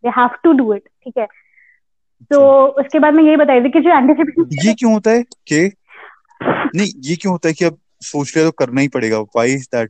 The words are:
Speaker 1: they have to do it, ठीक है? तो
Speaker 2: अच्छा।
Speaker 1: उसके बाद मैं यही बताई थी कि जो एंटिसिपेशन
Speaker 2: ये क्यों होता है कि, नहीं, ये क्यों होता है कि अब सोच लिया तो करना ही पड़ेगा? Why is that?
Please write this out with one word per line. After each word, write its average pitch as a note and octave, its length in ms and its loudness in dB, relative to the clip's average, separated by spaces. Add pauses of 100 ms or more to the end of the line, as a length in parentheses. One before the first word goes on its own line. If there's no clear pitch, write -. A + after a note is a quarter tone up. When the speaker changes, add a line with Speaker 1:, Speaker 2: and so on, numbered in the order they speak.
Speaker 1:
they A#3+ 120 -4
have B3 140 0 (140)
to B3+ 140 4
do A3 140 -2
it, G3+ 60 -8 (240)
ठीक B3+ 140 -10
है? A3 80 -4 (1040)
तो C#4 360 6
Speaker 2:
अच्छा। C#4 160 0
Speaker 1:
उसके C4+ 160 -4
बाद D4 160 2
मैं D#4+ 100 4
यही D#4 120 4
बताई C#4+ 240 2
थी B3 100 -2
कि D#4+ 100 2
जो D#4+ 100 2
एंटिसिपेशन C4+ 760 0
Speaker 2:
ये A3 60 2
क्यों A3+ 180 0
होता G#3+ 180 -2
है A#3+ 120 0
कि, F3 500 -4 (1040)
नहीं, G3 200 -2
ये C#3 200 -6
क्यों F#3+ 160 -6
होता E3+ 160 -4
है D#3+ 60 -2
कि E3+ 100 -4
अब E3 140 -4 (220)
सोच - 360 -8
लिया D#3+ 100 2
तो D#3+ 60 -2
करना B2+ 280 -4
ही C#3+ 80 0
पड़ेगा? A2+ 280 -4
Why A2+ 300 -4
is C3+ 140 -2
that? A#2+ 300 -6